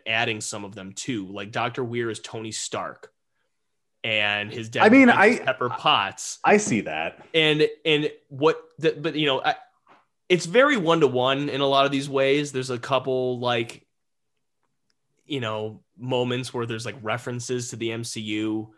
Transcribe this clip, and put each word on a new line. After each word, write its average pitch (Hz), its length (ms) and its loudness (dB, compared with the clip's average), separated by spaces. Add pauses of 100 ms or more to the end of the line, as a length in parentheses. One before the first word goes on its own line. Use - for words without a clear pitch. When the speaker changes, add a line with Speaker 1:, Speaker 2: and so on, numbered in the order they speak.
Speaker 1:
adding 113 340 -2
some 104 220 -10
of 98 120 -14
them 95 180 -14
too. 104 340 -6
Like, 101 240 -12
Doctor 123 320 -4
Weir 117 260 -4
is 107 100 -8
Tony 110 320 -12
Stark - 600 -10 (920)
and 104 500 -2
his 117 180 -10
dad - 160 2
Speaker 2:
I 214 40 10
mean, 262 200 10
Speaker 1:
is - 60 6
Speaker 2:
I, 214 240 4
Speaker 1:
Pepper 127 300 -2
Potts. - 720 -2
Speaker 2:
I 175 120 6
see 208 260 2
that. 80 520 -6
Speaker 1:
And, 151 340 4 (180)
and 151 240 2 (200)
what 143 320 0 (180)
the, 156 180 2
but, 147 180 -6
you 151 100 0
know, 135 180 0
I, - 120 0 (720)
it's 175 160 2
very 254 320 4
one-to-one 143 720 2
in 135 100 -4
a 139 80 2
lot 139 180 4
of 139 60 0
these 139 180 -2
ways. 135 420 2
There's 127 180 -6
a 120 100 -4
couple, 127 600 -2
like, 120 460 -4 (1400)
you 143 140 -6
know, 107 440 -6 (140)
moments 123 560 -2
where 120 120 -4
there's, 113 200 -8
like, 104 160 -10
references 120 680 -6
to 120 60 -12
the 113 160 -4
M 117 120 -8
C 117 180 -10
U 107 560 -4